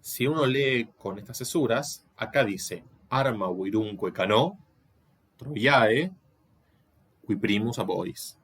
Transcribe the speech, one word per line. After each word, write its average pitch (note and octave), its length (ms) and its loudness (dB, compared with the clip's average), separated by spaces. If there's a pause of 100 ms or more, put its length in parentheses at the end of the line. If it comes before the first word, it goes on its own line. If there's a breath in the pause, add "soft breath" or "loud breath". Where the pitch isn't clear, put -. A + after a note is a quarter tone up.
Si - 260 -4
uno D#3 200 0
lee C3 420 2 (100)
con G2 200 -8
estas A#2+ 200 -14
cesuras, B2+ 680 -2 (120)
acá C3 280 0
dice, F#2+ 400 -4 (240)
Arma B2 440 0
virumque G2 600 -2
cano, A2 460 2 (800)
Troiae, C3 760 2 (1120)
qui G#2 120 -2
primus G#2+ 420 0
aboris. F#2 640 -6